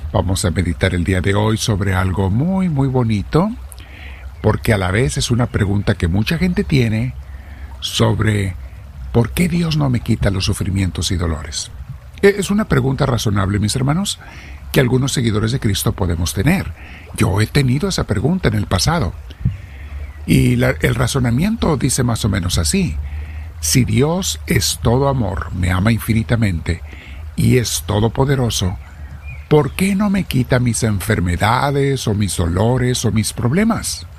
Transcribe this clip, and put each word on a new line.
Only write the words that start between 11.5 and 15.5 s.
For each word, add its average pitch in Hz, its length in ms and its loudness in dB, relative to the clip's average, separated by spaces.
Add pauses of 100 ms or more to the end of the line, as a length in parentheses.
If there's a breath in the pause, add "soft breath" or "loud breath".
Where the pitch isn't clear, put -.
E-, 202 180 6
es 185 100 -4
una 208 160 0
pregunta 135 400 2
razonable, 101 540 2
mis 104 160 0
hermanos, 143 420 0 (540 loud breath)
que - 80 2
algunos 127 340 2
seguidores 110 380 2